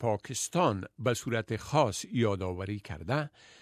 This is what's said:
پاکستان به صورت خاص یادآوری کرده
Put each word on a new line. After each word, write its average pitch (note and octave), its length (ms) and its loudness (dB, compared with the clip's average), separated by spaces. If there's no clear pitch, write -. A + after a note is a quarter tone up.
پاکستان A#2 840 0
به A#2 160 2
صورت A2+ 420 -2
خاص C3+ 560 2
یادآوری G2 680 0
کرده B2 500 -4